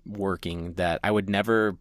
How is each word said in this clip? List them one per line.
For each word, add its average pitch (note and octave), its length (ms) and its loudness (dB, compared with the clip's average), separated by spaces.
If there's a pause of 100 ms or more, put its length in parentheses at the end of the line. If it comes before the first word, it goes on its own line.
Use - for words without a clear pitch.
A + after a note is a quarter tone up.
working, F2+ 720 -6
that F2 280 0
I G2+ 80 2
would G#2 200 2
never G#2 500 2